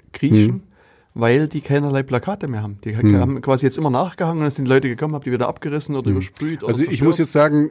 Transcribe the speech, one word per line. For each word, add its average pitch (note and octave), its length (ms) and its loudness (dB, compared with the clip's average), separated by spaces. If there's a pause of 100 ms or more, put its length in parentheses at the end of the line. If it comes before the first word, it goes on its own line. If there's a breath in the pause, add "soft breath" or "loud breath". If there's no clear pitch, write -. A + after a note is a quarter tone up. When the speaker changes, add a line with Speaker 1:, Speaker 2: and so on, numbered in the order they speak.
(120)
Speaker 1:
kriechen, A2 420 4
Speaker 2:
Hm. - 80 -8 (520 soft breath)
Speaker 1:
weil B2 320 2
die D3+ 140 -6
keinerlei C#3 420 0
Plakate C#3+ 460 -4
mehr A2 140 -6
haben. G#2 220 -10
Die G#2+ 120 -6
ha-, A#2+ 60 -4
Speaker 2:
Hm. G#2 140 6
Speaker 1:
haben B2 260 0
quasi C3+ 240 2
jetzt B2+ 120 -2
immer D3+ 120 0
nachgehangen E3 520 -2
und D3 60 0
es C#3 80 -4
sind C3+ 100 -4
Leute C3+ 220 4
gekommen, D3+ 260 -6
haben C#3 80 -10
die C3 100 -8
wieder B2 140 0
abgerissen D3 480 -6
oder C3 120 -6
Speaker 2:
Hm. G2+ 100 2
Speaker 1:
übersprüht D3 480 -6
oder - 40 -4
Speaker 2:
Also A#2+ 140 0
ich E3+ 60 0
Speaker 1:
zerstört. C#3 200 0
Speaker 2:
muss E3 100 2
jetzt D#3+ 140 -2
sagen, D3+ 380 2